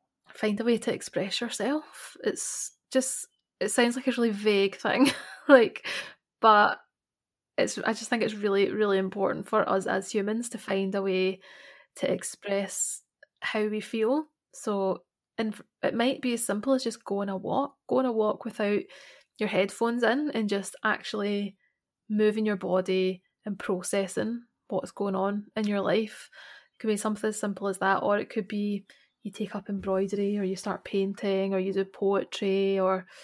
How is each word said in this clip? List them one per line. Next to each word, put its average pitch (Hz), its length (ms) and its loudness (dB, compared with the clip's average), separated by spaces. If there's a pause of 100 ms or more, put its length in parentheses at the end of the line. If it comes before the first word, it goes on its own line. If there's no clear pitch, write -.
(300)
find 208 320 -2
a - 20 -6
way 233 140 4
to 220 160 -2
express - 480 -4
yourself. - 840 -6
It's - 480 -4 (200)
just, - 360 0 (320)
it 202 120 -2
sounds 240 260 2
like 254 100 -4
a 262 40 2
really 233 200 2
vague 202 460 2
thing, 254 340 4 (180)
<laughs> - 200 -8
like, 247 360 8 (540)
but 214 400 6 (800)
it's, - 200 0
I 220 160 0
just 220 160 -8
think 233 140 2
it's 220 100 0
really, 202 380 2
really 208 260 2
important 196 500 -2
for 220 220 2
us 190 160 2
as 190 240 -2
humans 214 400 -2
to - 80 -8
find 196 380 -2
a 196 60 0
way 185 380 0 (580)
to - 140 0
express - 880 -4 (400)
how 214 240 -2
we 214 140 -2
feel. 233 460 0 (280)
So, 196 500 -2 (340)
and 220 160 -2
f-, - 80 -14 (220)
it - 100 0
might 233 280 0
be 247 120 0
as 233 100 -2
simple 214 300 0
as 254 100 2
just 226 200 -6
going 202 260 -4
a 190 80 -4
walk, 269 380 -2 (120)
going 262 200 2
a 247 40 0
walk 214 340 0
without 208 360 0 (560)
your 214 120 -2
headphones 233 540 0
in 269 280 2
and 220 180 -2
just 196 340 -2
actually 202 720 -2 (540)
moving 214 360 2
your 208 100 2
body 185 680 0 (240)
and 202 140 -6
processing 196 840 -2 (280)
what's - 220 -4
going 196 240 -4
on 202 300 -2 (100)
in 214 120 -2
your 202 140 0
life. - 480 -2 (460)
It - 40 -20
could - 80 -4
be 208 100 2
something 214 300 -2
as 214 120 -4
simple 202 280 -4
as 196 120 -2
that, 190 220 2
or 208 160 2
it - 140 -4
could 208 160 -4
be 208 380 -2 (360)
you 196 100 -10
take 202 240 -6
up 196 140 -8
embroidery, 196 720 0
or 202 40 0
you 190 120 -2
start 185 280 -6
painting, 196 720 0
or 190 60 2
you 190 120 -2
do 190 140 0
poetry, 196 960 0
or 185 260 0 (180)